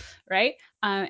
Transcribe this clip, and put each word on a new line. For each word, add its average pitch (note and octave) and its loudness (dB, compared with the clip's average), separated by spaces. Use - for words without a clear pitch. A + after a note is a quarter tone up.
right? G3 2
Uh, G3 0